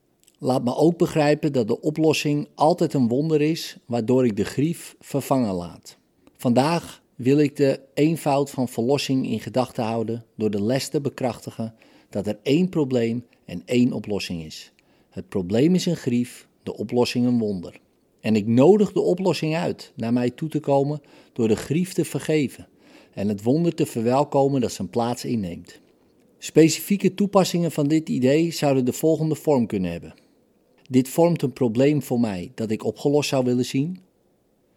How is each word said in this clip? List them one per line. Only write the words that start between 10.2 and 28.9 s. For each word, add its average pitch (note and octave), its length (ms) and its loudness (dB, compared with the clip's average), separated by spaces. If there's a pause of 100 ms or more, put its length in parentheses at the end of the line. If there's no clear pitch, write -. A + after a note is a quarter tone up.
door G#2+ 140 -2
de G2+ 140 -2
les B2+ 240 -2
te D3+ 140 -4
bekrachtigen A#2 720 -6 (340)
dat G#2 180 -6
er G#3 140 -6
één F3+ 280 2
probleem B2 560 -2 (200)
en F2 200 -12
één B2 280 2
oplossing G2 500 -6
is. - 280 -18 (380)
Het - 200 -14
probleem A2+ 460 2
is E3 100 -2
een E3+ 100 0
grief, - 520 -4 (160)
de - 140 -10
oplossing A#2+ 480 0
een B2 140 2
wonder. F#2+ 400 -4 (400)
En A2 160 0
ik G#2+ 120 0
nodig E3 440 6
de - 100 0
oplossing F3 540 0
uit - 400 -6
naar A#2 180 -2
mij B2 160 0
toe D3+ 200 -6
te D3+ 100 -4
komen C#3+ 420 0 (320)
door A2+ 140 0
de A2 80 2
grief E3+ 380 -2
te D#3+ 120 -2
vergeven - 600 -4 (460)
en G2+ 140 -4
het G2+ 160 -4
wonder E3 320 0
te D3+ 100 0
verwelkomen C3+ 760 0
dat G2+ 100 -2
zijn F#2 180 -8
plaats A#2 360 -4
inneemt. G2+ 540 -6 (580)
Specifieke F3+ 760 2
toepassingen F3+ 580 2
van D3 160 0
dit D#3 220 0
idee D3 420 2
zouden C3+ 340 0
de B2 80 0